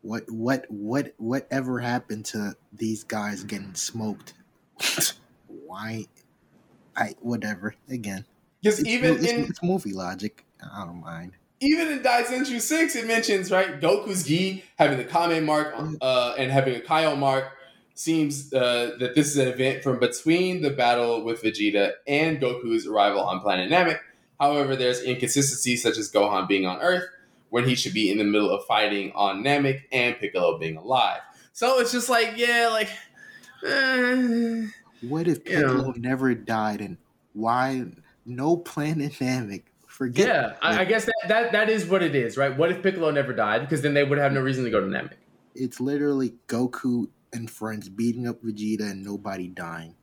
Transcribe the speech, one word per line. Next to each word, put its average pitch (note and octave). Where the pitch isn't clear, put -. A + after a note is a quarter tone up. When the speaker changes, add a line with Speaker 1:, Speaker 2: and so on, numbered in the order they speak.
Speaker 1:
what, A2
what, A#2+
what, A2+
whatever B2+
happened A2+
to G#2
these A2
guys G#2
getting G2
smoked? -
<laughs> -
Why? A2
I, G#2+
whatever. G#2
Again, G#2
Speaker 2:
'Cause G#3+
Speaker 1:
it's -
Speaker 2:
even B3
Speaker 1:
mo-, -
it's, G3+
Speaker 2:
in A#3+
Speaker 1:
it's -
movie F3
logic. F#2+
I G2+
don't F2
mind. E2+
Speaker 2:
Even D#4+
in C#4
Daisenju B3
six, D#4+
it A3+
mentions, A3
right, F#3
Goku's F#3
gi F#3+
having C#3+
the B2
Kame E3+
mark, D3+
Speaker 1:
Mm. D#3
Speaker 2:
uh, B2+
and C3
having C3+
a A#2
Kaio D#3
mark C3+
seems, D3+
uh, A#2+
that B2+
this D3
is C#3+
an C3
event C3
from B2+
between E3+
the D3
battle A#2+
with A#2
Vegeta G#2
and D3+
Goku's A#2+
arrival G2+
on F#2
planet F#2
Namek. E3
However, C#3+
there's B2
inconsistencies B2
such A2
as G#2+
Gohan G2+
being F#2+
on F#2
Earth F3+
when A#2+
he B2+
should G2+
be G#2+
in G#2
the G#2+
middle G#2
of G2+
fighting G#2
on G2
Namek C#3
and A#2+
Piccolo F2
being D#2+
alive. G2+
So B3+
it's A#3+
just B3
like, A3+
yeah, A#3+
like, G#3+
eh, B3
Speaker 1:
What D3+
if -
Speaker 2:
you F#3
know. C#3
Speaker 1:
Piccolo B2+
never C3
died G#2+
and F2+
why B2
no C3+
planet D3+
Namek? B2
Forget C3+
Speaker 2:
Yeah, C3+
I, E3
Speaker 1:
it. E3+
Speaker 2:
I F#3
guess G#3+
that, A3+
that, A#3
that G#3+
is G#3
what F#3
it D3+
is, A#2+
right? C3+
What E3
if F#3
Piccolo F#3
never C#3
died? A2
Because C#3
then C#3+
they C#3+
would C#3+
have C#3+
no C3+
reason C3
to A#2
go G#2+
to F#2+
Namek. F#2+
Speaker 1:
It's B2+
literally C#3
Goku B2
and A#2
friends G#2+
beating A#2
up A2+
Vegeta G#2+
and G2
nobody G2
dying E2